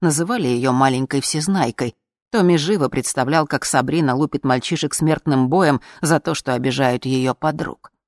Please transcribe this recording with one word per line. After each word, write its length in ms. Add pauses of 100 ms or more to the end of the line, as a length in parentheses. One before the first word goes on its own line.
называли 460
ее 260
маленькой 480
всезнайкой. 760 (340)
Томми 260
живо 320
представлял, 580
как 180
Сабрина 500
лупит 300
мальчишек 500
смертным 540
боем 320 (200)
за 200
то, 140
что 200
обижают 500
ее 300
подруг. 580 (160)